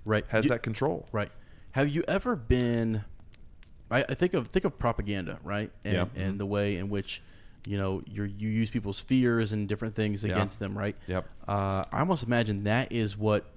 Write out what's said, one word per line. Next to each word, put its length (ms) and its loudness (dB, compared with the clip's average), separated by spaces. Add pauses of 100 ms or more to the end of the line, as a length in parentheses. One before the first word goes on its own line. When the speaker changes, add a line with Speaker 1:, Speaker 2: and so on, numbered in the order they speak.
Speaker 1:
Right. 240 2
Speaker 2:
has 160 4
Speaker 1:
You 40 6
Speaker 2:
that 140 0
control. 480 -2
Speaker 1:
Right. 200 -2 (400)
Have 180 2
you 180 0
ever 280 2
been, 680 2 (880)
I, 120 4
I 100 -4
think 200 2
of, 140 0
think 180 0
of 140 -2
propaganda, 640 0
right? 280 -2 (120)
And, 100 0
Speaker 2:
Yeah. 80 4
Speaker 1:
and 140 -2
Speaker 2:
Mm-hmm. 220 -2
Speaker 1:
the 80 -2
way 320 2
in 120 -4
which, 320 -4 (460)
you 100 -2
know, 280 0
you're, 220 -6
you 200 -4
use 220 2
people's 300 -2
fears 520 4
and 160 0
different 280 -2
things 280 0
Speaker 2:
Yeah. 100 2
Speaker 1:
against 260 0
them, 180 -4
right? 180 -2 (120)
Speaker 2:
Yep. 200 -2 (200)
Speaker 1:
Uh, 440 0
I 80 0
almost 240 2
imagine 420 2
that 260 2
is 260 0
what 280 4 (120)